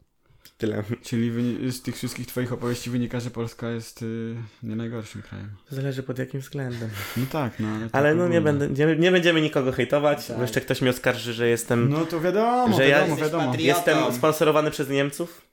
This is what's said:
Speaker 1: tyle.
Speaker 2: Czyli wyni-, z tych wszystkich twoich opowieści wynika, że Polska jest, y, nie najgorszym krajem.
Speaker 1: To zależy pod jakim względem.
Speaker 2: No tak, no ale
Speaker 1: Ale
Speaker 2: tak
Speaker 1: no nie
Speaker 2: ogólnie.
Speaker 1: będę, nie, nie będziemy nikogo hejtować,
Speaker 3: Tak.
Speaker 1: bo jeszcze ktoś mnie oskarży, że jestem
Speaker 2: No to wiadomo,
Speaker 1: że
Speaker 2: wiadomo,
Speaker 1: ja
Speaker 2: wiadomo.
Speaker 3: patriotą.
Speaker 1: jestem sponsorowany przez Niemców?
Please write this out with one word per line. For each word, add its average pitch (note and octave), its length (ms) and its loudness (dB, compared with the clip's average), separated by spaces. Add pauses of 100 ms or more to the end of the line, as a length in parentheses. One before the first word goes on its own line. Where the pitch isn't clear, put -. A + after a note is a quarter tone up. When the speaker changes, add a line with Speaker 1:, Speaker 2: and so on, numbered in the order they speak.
(580)
Speaker 1:
tyle. G#2+ 240 -2 (200)
Speaker 2:
Czyli A#2 280 -2
wyni-, A#2+ 420 -2
z B2+ 100 -12
tych A#2+ 140 -8
wszystkich B2+ 300 -8
twoich B2 260 -6
opowieści A#2+ 380 -4
wynika, A#2+ 300 -2
że A#2+ 100 -6
Polska A#2 400 -8
jest, A#2 320 -10
y, A2+ 340 -6 (260)
nie A2 140 -6
najgorszym A2+ 460 -8
krajem. G2+ 280 -14 (180)
Speaker 1:
To C3+ 80 -14
zależy C3+ 260 -4
pod C3 160 -8
jakim C3 220 -6
względem. B2+ 480 -8 (280)
Speaker 2:
No B2 160 0
tak, C3+ 280 -4
no G#2+ 80 -2
ale A2 240 -6
Speaker 1:
Ale C#3+ 180 4
Speaker 2:
tak D#3+ 80 4
Speaker 1:
no F3 100 2
nie E3+ 100 4
Speaker 2:
ogólnie. - 20 4
Speaker 1:
będę, C#3+ 460 2
nie, D#3+ 100 4
nie E3+ 140 6
będziemy E3+ 300 6
nikogo D3 320 2
hejtować, C#3+ 540 2
Speaker 3:
Tak. A#2 100 -10
Speaker 1:
bo A#2 60 -2
jeszcze - 180 -2
ktoś - 220 -2
mnie B2+ 80 4
oskarży, A#2+ 420 -2
że A#2 160 2
jestem A#2 400 2
Speaker 2:
No D#3 180 0
to D#3+ 140 -4
wiadomo, A3 560 2
Speaker 1:
że C3+ 120 6
Speaker 2:
wiadomo, D3 300 4
Speaker 1:
ja D#3 60 0
Speaker 2:
wiadomo. D#3 220 0
Speaker 3:
patriotą. B2 320 2
Speaker 1:
jestem D3+ 340 2
sponsorowany D3+ 580 2
przez C#3+ 200 -4
Niemców? C#3+ 520 -4 (100)